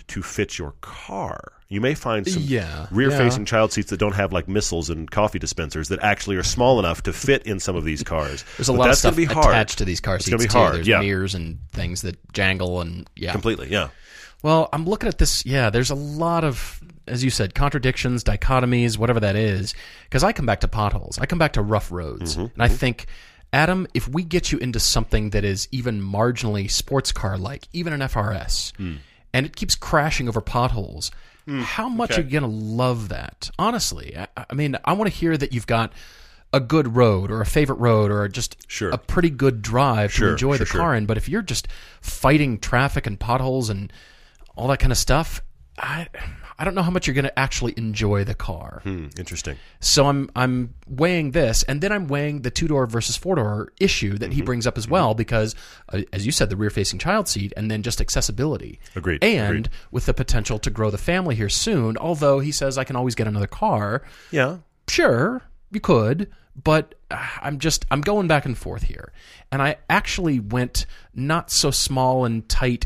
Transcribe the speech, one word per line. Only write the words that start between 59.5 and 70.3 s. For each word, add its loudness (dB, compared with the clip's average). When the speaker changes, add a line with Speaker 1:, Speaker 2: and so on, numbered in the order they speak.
Speaker 2:
with -2
the 2
potential 0
to -4
grow 0
the -4
family -2
here 0
soon, 0
although 2
he -2
says, -2
"I -2
can -4
always 0
get 0
another 0
car." 0
Speaker 1:
Yeah. 2
Speaker 2:
Sure, 4
you -4
could, 2
but, 2
uh, -8
I'm -6
just, -2
I'm 2
going 0
back 4
and -4
forth -8
here. -4
And -2
I 0
actually 0